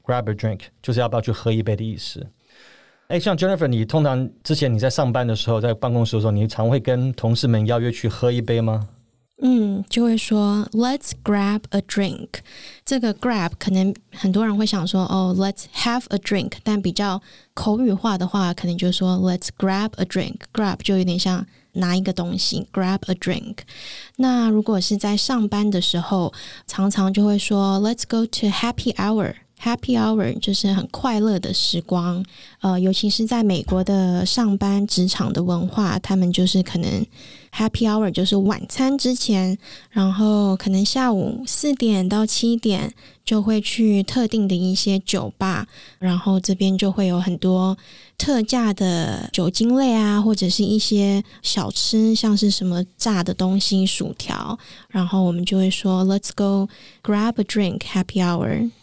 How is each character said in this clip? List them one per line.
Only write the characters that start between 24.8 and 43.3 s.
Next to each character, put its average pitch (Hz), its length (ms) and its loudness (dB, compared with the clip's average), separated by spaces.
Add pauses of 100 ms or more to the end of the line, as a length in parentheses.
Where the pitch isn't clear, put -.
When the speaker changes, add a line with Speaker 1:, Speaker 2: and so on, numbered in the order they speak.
Speaker 2:
是 208 160 0
在 208 180 0
上 226 320 0
班 208 240 0
的 190 80 0
时 175 200 0
候， 170 340 -2 (340)
常 196 240 0
常 190 220 0
就 208 120 4
会 208 140 2
说， 196 400 0
“Let's 226 280 -2
go 226 180 0
to - 220 -2
happy 233 480 -2
hour。” 208 400 -2 (260)
happy 240 380 0
hour， 220 400 0
就 202 140 -2
是 196 180 0
很 190 160 0
快 233 320 -2
乐 208 200 2
的 190 140 -6
时 - 280 -2
光。 175 420 -2 (380)
呃， 185 180 2
尤 185 120 2
其 208 180 0
是 226 160 0
在 233 180 0
美 190 200 2
国 185 200 0
的 185 420 2
上 208 320 2
班 202 300 0
职 180 200 0
场 - 240 -2
的 170 120 -2
文 175 240 0
化， 190 320 0
他 - 160 -2
们 180 160 2
就 180 140 2
是 185 180 2
可 - 160 -4
能 - 260 -2 (480)
happy 220 360 0
hour， 214 220 2
就 180 140 -2
是 196 100 2
晚 196 320 2
餐 269 300 0
之 254 180 0
前， 190 420 0 (340)
然 190 220 2
后 208 440 4
可 196 120 -4
能 190 140 2
下 254 280 2
午 226 340 -2
四 294 280 0
点 208 340 2
到 208 180 2
七 233 300 0
点 226 380 -2 (320)
就 214 160 2